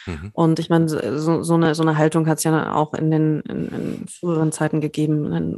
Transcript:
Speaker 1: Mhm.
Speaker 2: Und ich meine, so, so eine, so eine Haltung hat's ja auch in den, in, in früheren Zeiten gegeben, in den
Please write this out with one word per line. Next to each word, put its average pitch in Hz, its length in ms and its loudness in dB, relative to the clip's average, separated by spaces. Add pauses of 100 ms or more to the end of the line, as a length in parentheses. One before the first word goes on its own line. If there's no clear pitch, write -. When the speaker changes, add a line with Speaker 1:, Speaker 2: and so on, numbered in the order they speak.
Speaker 1:
Mhm. 87 260 -8
Speaker 2:
Und 160 280 2
ich 165 100 -4
meine, 165 180 4
so, 151 560 -2
so 165 120 0
eine, 165 200 4
so 165 80 -2
eine 160 140 2
Haltung 156 300 2
hat's 156 180 0
ja 160 280 0
auch 151 200 0
in 156 180 0
den, 156 300 2
in, - 260 -6
in - 400 -8
früheren 160 460 -2
Zeiten 156 260 -2
gegeben, 151 460 -2
in 170 60 -4
den 170 260 -2